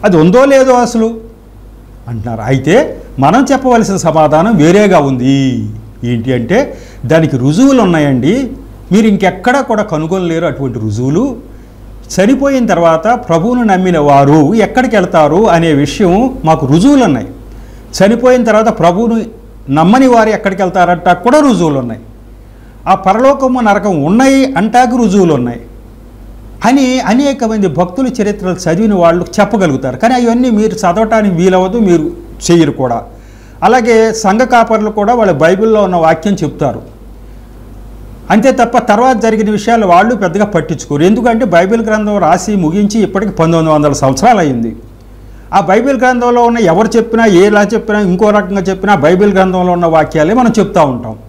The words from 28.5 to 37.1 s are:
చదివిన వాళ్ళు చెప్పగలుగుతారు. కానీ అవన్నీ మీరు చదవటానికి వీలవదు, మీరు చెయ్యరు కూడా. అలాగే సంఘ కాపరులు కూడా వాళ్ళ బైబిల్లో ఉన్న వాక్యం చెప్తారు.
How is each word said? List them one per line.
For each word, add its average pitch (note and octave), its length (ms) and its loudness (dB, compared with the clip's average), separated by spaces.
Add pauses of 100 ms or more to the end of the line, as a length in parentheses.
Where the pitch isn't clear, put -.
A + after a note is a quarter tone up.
చదివిన G#3 260 0
వాళ్ళు E3+ 320 2 (140)
చెప్పగలుగుతారు. D3 560 -2
కానీ A#3 180 0
అవన్నీ B3 360 0
మీరు G#3+ 240 0
చదవటానికి G#3+ 600 0
వీలవదు, F#3 440 0
మీరు E3+ 320 0 (400)
చెయ్యరు E3 200 4
కూడా. A#2 320 -4 (600)
అలాగే A3+ 500 2
సంఘ A3 280 0
కాపరులు A3+ 500 0
కూడా G#3+ 240 0
వాళ్ళ G3 180 0
బైబిల్లో F#3+ 500 2
ఉన్న F#3 140 -2
వాక్యం E3 380 0
చెప్తారు. C#3+ 480 -6 (1500)